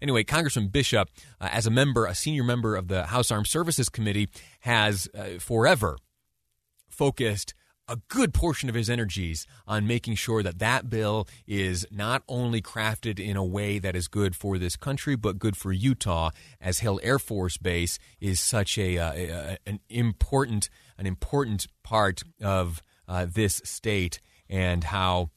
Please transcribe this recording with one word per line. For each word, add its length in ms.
Anyway, 220
Congressman 460
Bishop, 400
uh, 100
as 140
a 60
member, 340
a 100
senior 280
member 320
of 120
the 200
House 240
Armed 160
Services 420
Committee, 400
has, 520
uh, 260
forever 580
focused 640
a 80
good 260
portion 360
of 60
his 140
energies 580
on 200
making 260
sure 300
that 160
that 320
bill 360
is 440
not 360
only 340
crafted 580
in 160
a 80
way 360
that 160
is 120
good 280
for 220
this 200
country, 380
but 240
good 180
for 160
Utah, 560
as 180
Hill 220
Air 160
Force 400
Base 400
is 180
such 380
a, 220
uh, 140
a, 520
an 140
important, 800
an 100
important 600
part 380
of, 420
uh, 200
this 380
state 560
and 380
how, 520